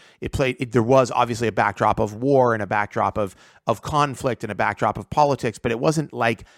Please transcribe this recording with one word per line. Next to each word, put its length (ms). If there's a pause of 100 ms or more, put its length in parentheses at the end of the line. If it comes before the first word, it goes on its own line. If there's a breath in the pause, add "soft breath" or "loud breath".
(200 soft breath)
it 140
played, 260
it, 140
there 100
was 260
obviously 380
a 60
backdrop 440
of 180
war 380
and 80
a 60
backdrop 500
of, 160 (320 soft breath)
of 160
conflict 600
and 80
a 40
backdrop 420
of 120
politics, 480
but 140
it 80
wasn't, 320
like, 320 (140 soft breath)